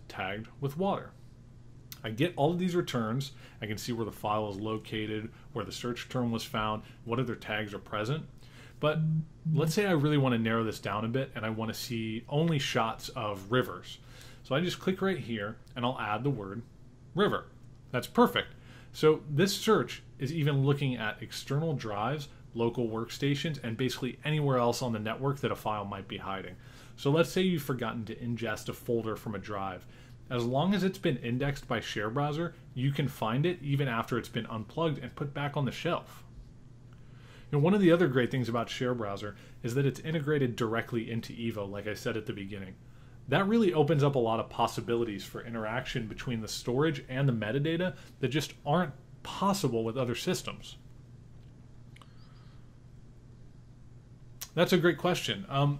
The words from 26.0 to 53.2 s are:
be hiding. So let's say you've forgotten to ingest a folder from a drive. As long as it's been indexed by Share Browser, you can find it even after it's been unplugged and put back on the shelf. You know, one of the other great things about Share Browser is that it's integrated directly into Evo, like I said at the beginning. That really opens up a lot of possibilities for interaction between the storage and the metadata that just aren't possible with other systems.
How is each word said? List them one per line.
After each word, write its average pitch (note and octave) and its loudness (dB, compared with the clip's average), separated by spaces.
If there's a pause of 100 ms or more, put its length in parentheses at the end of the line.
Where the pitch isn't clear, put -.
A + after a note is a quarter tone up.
be G#2 -6
hiding. F#2 -8 (400)
So - 0
let's E3 4
say F#3 0
you've F3+ 2
forgotten A#2 -2
to A2 -8
ingest A#2 -4
a A#2 -2
folder A2 -2
from G#2+ -6
a G2 -6
drive. G2 -6 (440)
As A#2+ 0
long C#3+ 2
as F#3 2
it's F#3+ 0
been D3+ 0
indexed C3 -2
by A2+ 0
Share G#2+ -2
Browser, D3 -2 (180)
you C3+ 2
can C#3 0
find A#2+ 0
it F3 0
even C#3 0
after A#2 0
it's A2 -4
been A2+ -4
unplugged C3+ -2
and B2 -10
put C#3 -6
back C#3+ -4
on C#3+ 2
the A2+ 0
shelf. - -4 (1300)
You D3 2
know, C#3+ 6
one F3+ 8
of G#3 6
the E3+ 10
other F3 8
great B2 4
things B2 0
about A#2 0
Share B2+ 0
Browser G2+ -4 (280)
is A#2 -2
that C#3 4
it's C3 0
integrated D3 2
directly A2+ 0
into A2+ -4
Evo, G#2 -4
like G2+ -8
I G#2+ -2
said A2+ -4
at G#2+ -6
the A2 -4
beginning. G2 -10 (520)
That F3+ 4
really A3 6
opens D3+ 6
up C#3+ 6
a C3 4
lot A2+ 4
of G#2+ -2
possibilities A2+ 2
for - -10
interaction A#2 -4
between A2+ -4
the G#2 -6
storage C#3 0
and C3+ 2
the B2 6
metadata D3 0 (240)
that C3 2
just D3 -2 (120)
aren't D#3 2 (300)
possible C#3+ 2
with A2+ -2
other A#2+ 0
systems. - -4 (3750)